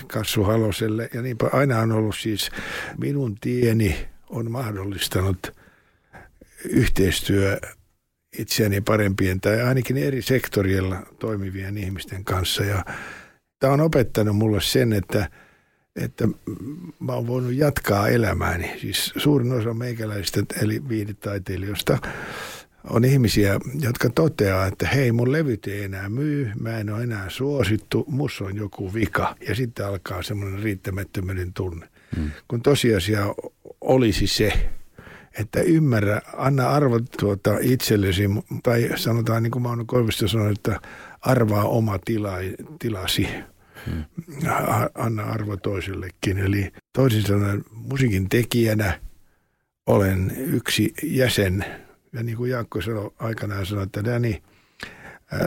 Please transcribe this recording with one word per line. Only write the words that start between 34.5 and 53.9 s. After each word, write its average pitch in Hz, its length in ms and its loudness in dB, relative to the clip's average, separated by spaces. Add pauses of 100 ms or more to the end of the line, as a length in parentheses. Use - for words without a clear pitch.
että - 220 -2
ymmärrä, 123 600 4 (160)
anna 135 320 2
arvo 135 300 4 (200)
tuota 101 420 2
itsellesi, 101 640 2 (400)
tai 120 320 4
sanotaan 113 480 0
niin 117 80 0
kuin 123 120 -2
Mauno 117 220 -4
Koivisto 113 420 2
sanoi, 104 240 2
että 101 280 -2 (420)
arvaa 107 420 4
oma 107 420 0
tila-, 104 320 -2 (420)
tilasi. 95 480 -2 (580)
Hmm. 80 180 -6 (440)
A-, - 480 0
anna 113 280 -2
arvo 107 340 -4
toisellekin. 95 800 -4
Eli 98 340 0 (220)
toisin 117 300 4
sanoen 101 480 2
musiikin 113 580 0
tekijänä 110 720 2 (880)
olen 95 500 4
yksi 127 560 0 (100)
jäsen. 101 600 2 (480)
Ja 117 100 -6
niin 117 140 -6
kuin 123 140 -2
Jaakko 120 300 -4
sanoi, 107 380 -4
aikanaan 101 460 -4
sanoi, 101 180 -2
että 104 220 -4